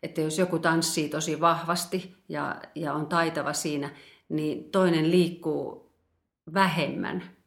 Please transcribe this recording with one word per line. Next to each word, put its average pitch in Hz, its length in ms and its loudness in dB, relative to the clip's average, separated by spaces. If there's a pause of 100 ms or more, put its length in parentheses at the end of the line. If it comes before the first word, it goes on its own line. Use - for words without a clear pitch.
että 160 180 -4
jos 156 180 -2
joku 170 200 2
tanssii 160 500 2
tosi 156 320 -2
vahvasti 170 760 0 (120)
ja, 147 320 -6 (140)
ja 151 180 -4
on 151 140 -2
taitava 160 460 0
siinä, 147 360 -4 (400)
niin 151 420 -4
toinen 170 400 4
liikkuu 160 840 0 (600)
vähemmän. 165 720 0 (240)